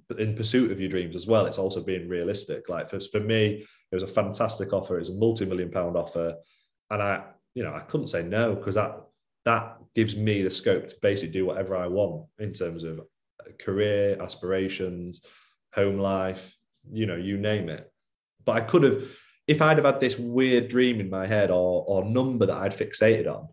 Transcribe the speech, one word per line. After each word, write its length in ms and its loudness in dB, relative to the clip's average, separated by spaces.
in 160 -2
pursuit 360 2
of 80 -4
your 100 -4
dreams 260 -4
as 100 -10
well. 220 4
It's 100 -6
also 260 -2
being 240 -6
realistic. 640 -4
Like, 200 -6
for, 100 -8
for 200 -4
me, 460 2
it 40 -2
was 80 -2
a 40 -6
fantastic 680 -2
offer. 240 -2
It 20 -4
was 100 -6
a 60 -8
multi-million 560 0
pound 260 -2
offer. 380 -2
And 100 -2
I, 220 -2
you 80 -4
know, 100 -6
I 60 -10
couldn't 280 -6
say 160 -4
no, 320 0
'cause 200 -6
that, 240 -2
that 320 0
gives 200 2
me 280 0
the 60 0
scope 380 0
to 140 -18
basically 320 0
do 120 0
whatever 300 -2
I 120 -2
want 400 -2
in 140 -6
terms 300 -6
of 180 -8
career, 640 0
aspirations, 1040 -4
home 240 2
life, 580 -2
you 140 -2
know, 100 -4
you 220 -4
name 320 -2
it. 220 -12
But 120 2
I 40 2
could 220 4
have, 200 4
if 140 4
I'd 160 8
have 80 6
had 140 4
this 180 2
weird 500 2
dream 320 2
in 100 -4
my 180 -4
head 220 4
or, 380 2
or 180 2
number 400 2
that 120 0
I'd 160 -2
fixated 540 2
on, 260 -6